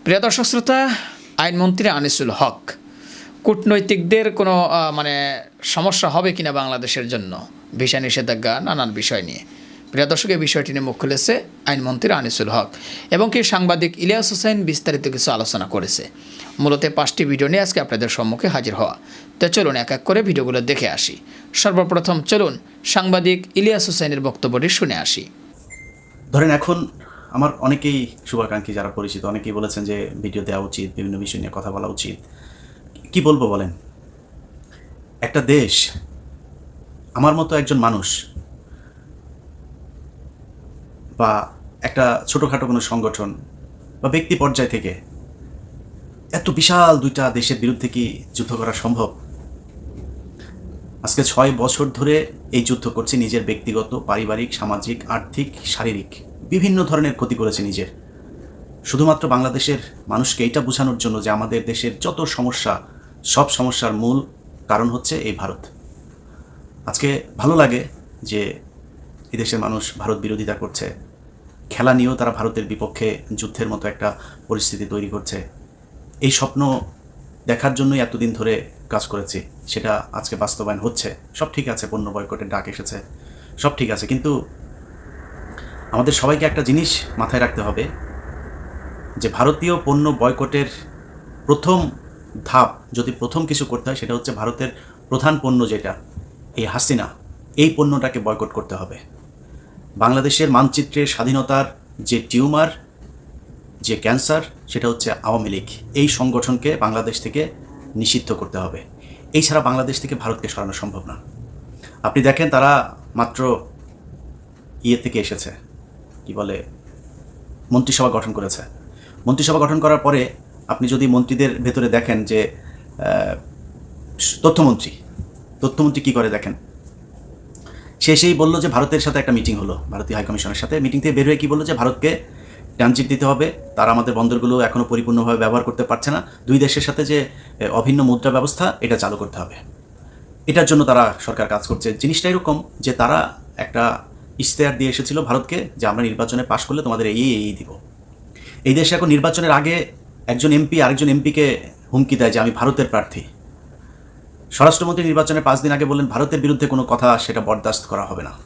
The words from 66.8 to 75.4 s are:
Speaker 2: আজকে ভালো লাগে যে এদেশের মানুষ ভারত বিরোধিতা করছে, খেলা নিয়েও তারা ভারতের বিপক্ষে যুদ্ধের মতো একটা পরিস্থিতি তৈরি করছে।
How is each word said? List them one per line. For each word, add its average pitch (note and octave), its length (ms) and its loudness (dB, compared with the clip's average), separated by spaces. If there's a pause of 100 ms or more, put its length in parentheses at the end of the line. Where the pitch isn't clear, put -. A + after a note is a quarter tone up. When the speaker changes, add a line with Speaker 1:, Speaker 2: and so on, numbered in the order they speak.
Speaker 2:
আজকে - 240 -2 (280)
ভালো C#3+ 180 2
লাগে B2+ 260 6 (420)
যে G#2+ 180 -2 (880)
এদেশের A2+ 280 -2
মানুষ G#2+ 240 -4 (140)
ভারত G#2 200 -2
বিরোধিতা G#2+ 360 -4
করছে, G2+ 320 -8 (840)
খেলা B2+ 240 2
নিয়েও B2+ 220 4
তারা A#2 160 0
ভারতের A2 340 -4
বিপক্ষে A2 440 -4 (260)
যুদ্ধের A2 340 -6
মতো G#2 180 -6
একটা G#2 220 -2 (380)
পরিস্থিতি G#2 380 -4
তৈরি G2+ 240 -6
করছে। G2+ 280 -8 (840)